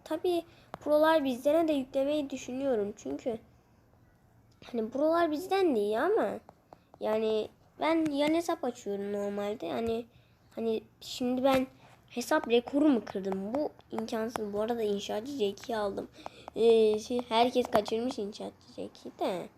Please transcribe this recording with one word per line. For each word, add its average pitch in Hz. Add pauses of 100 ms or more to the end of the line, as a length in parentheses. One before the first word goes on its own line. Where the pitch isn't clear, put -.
Tabii 339 (280)
Prolar 302
Bizden'e 285
de 311
yüklemeyi 277
düşünüyorum. 254
Çünkü 262 (1200)
hani 220
Prolar 311
Bizden 359
de 214
iyi 208
ama 269 (600)
yani 220 (300)
ben 320
yan 294
hesap 339
açıyorum 202
normalde. 202
Hani, 233 (500)
hani 226 (180)
şimdi 254
ben 262 (420)
hesap 311
rekoru 269
mu 226
kırdım? 196
Bu 285 (220)
imkansız. 220
Bu 202
arada 233
inşaatçı 208
Jackie'yi 220
aldım. 202 (480)
Ee, 220
şey, 240
herkes 240
kaçırmış 226
inşaatçı 202
Jackie'yi -
de. 202